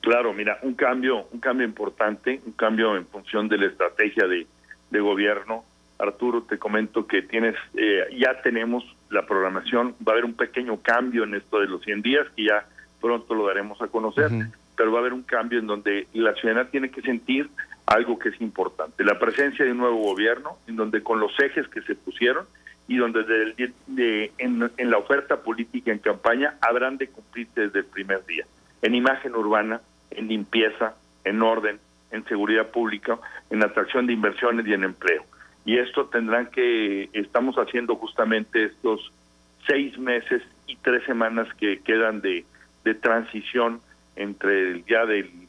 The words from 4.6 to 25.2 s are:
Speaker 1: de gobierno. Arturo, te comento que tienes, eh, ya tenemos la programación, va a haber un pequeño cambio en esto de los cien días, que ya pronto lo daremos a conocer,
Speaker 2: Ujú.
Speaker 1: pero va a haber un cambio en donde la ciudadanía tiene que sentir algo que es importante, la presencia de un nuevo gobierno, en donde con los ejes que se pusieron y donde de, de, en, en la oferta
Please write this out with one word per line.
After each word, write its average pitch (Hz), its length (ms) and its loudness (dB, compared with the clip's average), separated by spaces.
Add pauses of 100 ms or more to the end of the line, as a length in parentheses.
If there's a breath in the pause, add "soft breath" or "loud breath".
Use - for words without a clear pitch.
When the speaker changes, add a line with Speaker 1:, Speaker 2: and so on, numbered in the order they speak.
Speaker 1:
de 104 80 2
gobierno. 104 640 0 (340)
Arturo, 117 440 0
te 104 160 -6
comento 107 480 -2
que 95 160 0
tienes, 113 320 0 (200)
eh, 104 280 2 (160)
ya 127 240 2
tenemos 117 420 0 (240)
la 101 160 0
programación, 98 680 0 (120)
va 110 40 2
a - 20 4
haber 120 140 2
un 117 80 -6
pequeño 117 480 -4
cambio 120 420 2
en 104 100 -6
esto 101 240 -2
de 101 100 2
los 92 160 -6
cien 104 180 -4
días, 135 240 2 (100)
que 107 80 -4
ya 104 220 2 (340 loud breath)
pronto 117 340 -2
lo 107 120 0
daremos 101 340 -2
a 113 80 -6
conocer, 110 380 0
Speaker 2:
Ujú. 113 180 -2 (320)
Speaker 1:
pero 110 160 2
va 117 60 2
a - 20 2
haber 123 140 -2
un 127 80 -10
cambio 117 360 -2
en 110 80 -2
donde 101 460 -2
la 110 220 2
ciudadanía 120 360 0
tiene 135 200 -2
que 131 100 -14
sentir 135 480 -2 (380 loud breath)
algo 117 320 2
que - 100 -2
es - 140 -6
importante, 95 640 -4
la 101 140 4
presencia 131 460 2
de 127 80 2
un 120 60 -2
nuevo 123 180 2
gobierno, 113 720 0
en 113 100 -10
donde 107 260 -2
con 110 160 0
los 107 220 0
ejes 139 280 0
que - 120 -10
se 101 140 -6
pusieron 131 500 -2 (420 loud breath)
y 127 120 0
donde 113 260 2
de, 110 480 0 (140)
de, 113 500 0
en, 120 400 -2
en 123 140 0
la 110 80 4
oferta 139 400 0